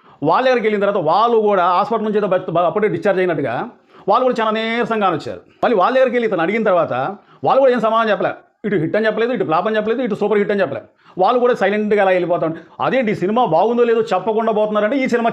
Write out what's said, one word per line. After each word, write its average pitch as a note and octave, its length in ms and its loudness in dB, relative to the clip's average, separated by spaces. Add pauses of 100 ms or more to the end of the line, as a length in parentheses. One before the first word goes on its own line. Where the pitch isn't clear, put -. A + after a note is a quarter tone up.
(220)
వాళ్ళు F#3 220 2
దగ్గరికి B3 220 0
వెళ్ళిన G#3 140 0
తర్వాత G3+ 240 0
వాళ్ళు A3 340 2
కూడా G#3 260 2
హాస్పిటల్ G3+ 400 0
నుంచి G#3+ 120 -2
ఏదో G#3+ 100 -2
బయట-, F3+ 320 -2
అప్పుడే G#3 300 0
డిశ్చార్జ్ F#3+ 320 -2
అయినట్టుగా D#3+ 500 -4 (380)
వాళ్ళు A#3 160 4
కూడా B3 160 2
చాలా A3 100 0
నీరసంగా A3 580 -2
వచ్చారు. B2 320 -6 (240)
మళ్ళీ A3+ 140 2
వాళ్ళ A3 180 2
దగ్గరికి B3+ 200 2
వెళ్ళి A#3 120 0
ఇతను E3+ 140 0
అడిగిన G#3 220 0
తర్వాత F3 280 2 (520)
వాళ్ళు G3+ 160 2
కూడా C4+ 120 4
ఏం B3 80 0
సమాధానం A3 300 0
చెప్పలే, F3+ 200 0 (340)
ఇటు G#3 120 -2
హిట్ D#3+ 200 -2
అని G#3+ 100 0
చెప్పలేదు, A3 260 0
ఇటు G3 120 -2
ఫ్లాప్ D#3+ 220 0
అని A3 100 -2
చెప్పలేదు, A3 260 -2
ఇటు A3 120 -2
సూపర్ G#3 240 0
హిట్ G3+ 120 0
అని G3+ 100 0
చెప్పలే. C3 220 -4 (360)
వాళ్ళు A3+ 220 2
కూడా A#3+ 140 2
సైలెంట్గా G#3 480 0
అలా F#3+ 80 4
వెళ్ళిపోతా E3+ 360 0
ఉంటారు. - 360 -8
"అదేంటి, G#3 320 0
సినిమా G#3+ 300 0
బాగుందో A3 380 2
లేదో A#3 180 2
చెప్పకుండా A3 520 -2
పోతున్నారంటే G#3+ 440 0
ఈ C4 120 0
సినిమా A#3 240 0